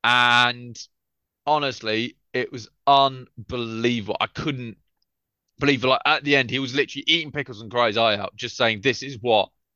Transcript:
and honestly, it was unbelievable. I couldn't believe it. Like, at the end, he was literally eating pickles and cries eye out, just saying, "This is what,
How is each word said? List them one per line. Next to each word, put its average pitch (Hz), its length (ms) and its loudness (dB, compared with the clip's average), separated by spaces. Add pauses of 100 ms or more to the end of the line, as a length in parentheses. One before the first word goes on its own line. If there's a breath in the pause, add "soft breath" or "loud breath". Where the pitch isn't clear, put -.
and 123 720 2 (680)
honestly, 123 720 -2 (160)
it 123 180 -2
was 113 160 -14 (200)
unbelievable. 120 1300 0
I 110 80 -2
couldn't 127 500 -8 (800)
believe 139 240 2
it. 131 40 2
Like, 131 180 4
at 143 180 2
the 143 120 4
end, 127 140 2
he 123 80 -4
was 131 160 -4
literally 139 320 -4
eating 156 260 0
pickles 123 300 -10
and 113 80 -16
cries 117 280 2
eye 110 200 4
out, 98 180 -8
just 120 200 -10
saying, 110 260 0
"This 120 220 0
is 135 160 -12
what, 110 300 2 (260)